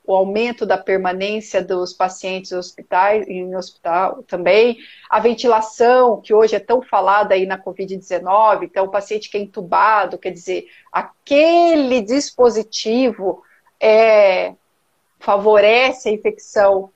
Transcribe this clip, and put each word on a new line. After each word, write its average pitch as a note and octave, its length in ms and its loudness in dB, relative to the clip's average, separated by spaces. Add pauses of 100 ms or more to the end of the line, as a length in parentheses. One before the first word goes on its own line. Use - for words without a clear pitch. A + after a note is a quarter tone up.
o F#3+ 120 -2
aumento G#3 500 -2
da F#3 120 -2
permanência F#3+ 880 -4
dos F3+ 300 -6
pacientes F#3 580 -8
hospitais, F#3+ 760 -2
em F#3 280 -10
hospital F#3 680 -6
também, G3+ 560 0 (280)
a G#3+ 120 0
ventilação, A#3 1000 2
que - 140 -4
hoje A3 220 4
é G3+ 40 -4
tão - 220 -2
falada G3+ 540 0
aí F#3+ 100 0
na F#3+ 140 -6
covid F#3+ 360 -12
dezenove, F#3 720 0
então F#3+ 200 -4
o F#3+ 60 -8
paciente G#3 380 -6
que - 80 -8
é G#3 40 -4
entubado, F#3+ 760 -2
quer F#3 140 -10
dizer, F3 360 -10 (240)
aquele D4+ 1120 2
dispositivo, A3 1400 -2 (360)
é, G#3 720 4 (680)
favorece G#3+ 880 2
a - 20 0
infecção G3+ 840 0